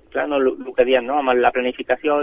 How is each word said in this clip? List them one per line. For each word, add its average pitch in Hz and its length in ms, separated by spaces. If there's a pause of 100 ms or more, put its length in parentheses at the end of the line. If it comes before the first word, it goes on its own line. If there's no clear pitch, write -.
(120)
clar, 139 160
no, 143 140
lo, 131 160
lo 131 160
que 127 100
diem, 123 220
no? 143 160
Amb 127 160
la 120 160
planificació 127 680